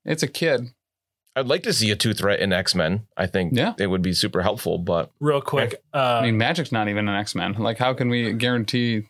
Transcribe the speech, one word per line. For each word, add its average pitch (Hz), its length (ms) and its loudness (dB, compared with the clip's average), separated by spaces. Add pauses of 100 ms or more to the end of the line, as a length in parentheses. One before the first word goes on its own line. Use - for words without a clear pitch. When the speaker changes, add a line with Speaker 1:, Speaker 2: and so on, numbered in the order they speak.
Speaker 1:
it's 160 160 -2
a 147 60 0
kid. 135 400 0 (680)
Speaker 2:
I'd 135 120 0
like 165 160 2
to 220 100 0
see 107 180 2
a 101 40 0
two 110 200 0
threat 101 240 2
in 98 120 0
X-Men. 92 540 0 (100)
I 95 120 0
think 92 280 0
Speaker 1:
Yeah. 165 220 2
Speaker 2:
it 101 100 0
would 92 140 0
be 90 120 0
super 92 280 0
helpful, 87 380 0
but 87 400 -2
Speaker 3:
Real 143 200 0
quick, 135 360 -2 (180)
uh, 151 40 -2 (220)
Speaker 1:
I 113 60 2
mean, 113 140 2
Magic's 151 320 0
not 107 180 0
even 104 180 -2
an 101 80 -2
X-Men. 98 440 -4
Like, 110 180 -2
how 131 160 2
can 127 160 -2
we 117 240 0
guarantee 120 760 0